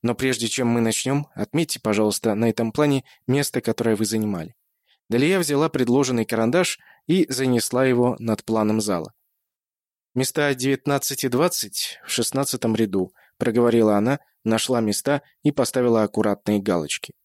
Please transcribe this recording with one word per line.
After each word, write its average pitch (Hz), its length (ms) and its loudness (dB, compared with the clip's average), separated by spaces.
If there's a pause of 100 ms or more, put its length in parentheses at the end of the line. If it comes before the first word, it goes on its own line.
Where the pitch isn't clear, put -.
Но 117 120 -2
прежде 123 340 -2
чем 123 200 -2
мы 117 120 2
начнём, 127 540 -2
отметьте, - 460 -4
пожалуйста, 107 540 0
на 113 140 0
этом 113 240 -2
плане 139 320 0 (220)
место, 131 340 -2
которое 113 360 0
вы 107 80 0
занимали». 104 500 -4 (560)
Далия 147 280 2
взяла 151 300 0
предложенный 127 560 2
карандаш 117 540 0 (280)
и 175 220 2
занесла 127 560 0
его 123 340 2
над 113 260 -4
планом 110 360 0
зала. 95 320 -4 (1000)
«Места 139 400 0
девятнадцать 135 680 -2
и 131 40 0
двадцать 127 760 -2
в - 40 -10
шестнадцатом 123 680 -2
ряду», 98 360 0 (240)
проговорила 117 600 4
она, 120 240 0 (240)
нашла 113 360 0
места 113 420 -2 (200)
и 147 80 4
поставила 120 540 2
аккуратные 104 560 0
галочки. 87 540 -4 (100)